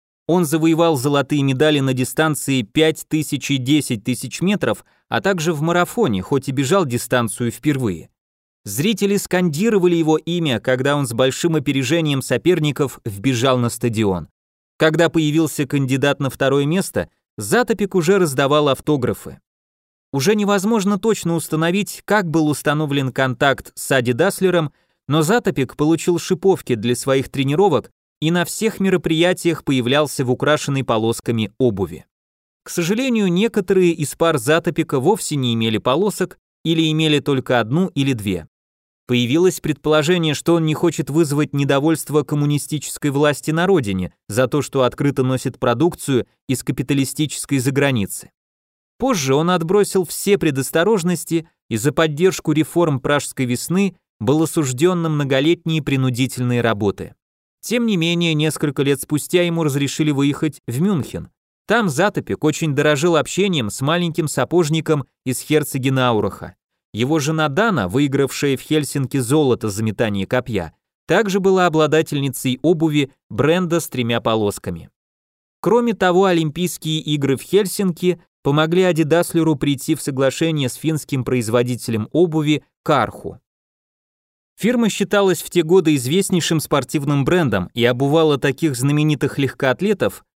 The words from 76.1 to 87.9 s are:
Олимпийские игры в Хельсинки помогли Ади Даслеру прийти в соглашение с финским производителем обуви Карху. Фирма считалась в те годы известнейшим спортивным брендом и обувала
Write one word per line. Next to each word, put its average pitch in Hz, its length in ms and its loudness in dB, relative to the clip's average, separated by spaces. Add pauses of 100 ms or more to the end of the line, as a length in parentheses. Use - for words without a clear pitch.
Олимпийские 165 760 -2
игры 139 360 0
в - 60 -14
Хельсинки 180 800 0 (220)
помогли 160 380 2
Ади 170 200 2
Даслеру 160 540 2
прийти 143 400 -2
в - 60 -12
соглашение 135 640 -2
с - 60 -6
финским 147 500 -4
производителем 120 880 -2
обуви 156 500 2 (220)
Карху. - 560 -2 (1160)
Фирма 233 320 0
считалась 196 540 0
в - 80 -14
те 170 140 2
годы 160 320 4
известнейшим 160 640 0
спортивным 143 640 0
брендом 123 500 0
и 117 100 2
обувала 139 540 2